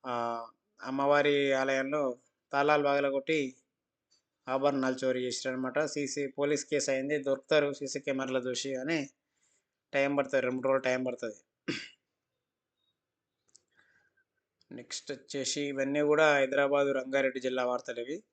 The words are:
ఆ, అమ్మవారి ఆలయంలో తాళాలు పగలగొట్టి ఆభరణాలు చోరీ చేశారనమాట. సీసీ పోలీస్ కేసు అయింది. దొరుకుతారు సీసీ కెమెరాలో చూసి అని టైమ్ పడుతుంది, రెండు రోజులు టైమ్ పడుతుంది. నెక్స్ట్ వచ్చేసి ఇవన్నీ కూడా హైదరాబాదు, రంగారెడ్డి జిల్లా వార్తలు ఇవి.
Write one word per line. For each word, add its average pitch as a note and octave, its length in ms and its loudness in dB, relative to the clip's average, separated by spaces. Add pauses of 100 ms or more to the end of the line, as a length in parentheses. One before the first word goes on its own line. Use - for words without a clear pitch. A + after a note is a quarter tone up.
ఆ, B2+ 100 -6 (640)
అమ్మవారి C#3+ 560 2 (180)
ఆలయంలో C3+ 500 0 (500)
తాళాలు D3 300 4
పగలగొట్టి C#3 560 2 (1080)
ఆభరణాలు C3+ 500 2
చోరీ B2+ 240 0
చేశారనమాట. C3 560 -4 (100)
సీసీ C#3+ 440 -4
పోలీస్ C#3+ 340 0
కేసు C#3+ 240 0
అయింది. C3+ 320 0
దొరుకుతారు C#3+ 520 2
సీసీ C3+ 280 -8
కెమెరాలో C3 420 -2
చూసి B2+ 320 -4
అని D3+ 240 -2 (920)
టైమ్ C#3 220 2
పడుతుంది, C3+ 280 2
రెండు B2+ 200 -2
రోజులు C3+ 200 2
టైమ్ B2+ 200 0
పడుతుంది. A#2+ 360 -6 (3250)
నెక్స్ట్ - 380 -12
వచ్చేసి C#3 560 -6
ఇవన్నీ C#3 380 -2
కూడా D3+ 280 6
హైదరాబాదు, C#3 640 2
రంగారెడ్డి C3 480 -2
జిల్లా B2+ 240 -2
వార్తలు B2 360 -4
ఇవి. C#3+ 160 -8 (160)